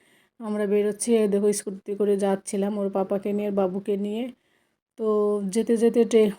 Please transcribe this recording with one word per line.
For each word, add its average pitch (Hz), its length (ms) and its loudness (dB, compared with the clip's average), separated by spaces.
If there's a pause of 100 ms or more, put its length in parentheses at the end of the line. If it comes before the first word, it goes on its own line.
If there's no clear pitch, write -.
(400)
আমরা 214 260 -4
বেরোচ্ছি। 208 520 2
এই 214 100 4
দেখো 202 260 2
স্কুটিতে 202 420 -8
করে 202 220 2
যাচ্ছিলাম 196 600 -2
ওর 202 120 -2
পাপাকে 196 440 -2
নিয়ে, 208 180 -2
বাবুকে 196 460 -2
নিয়ে। 208 260 -4 (760)
তো 220 80 -2 (420)
যেতে 226 280 0
যেতে 233 280 4
টে-, 220 340 4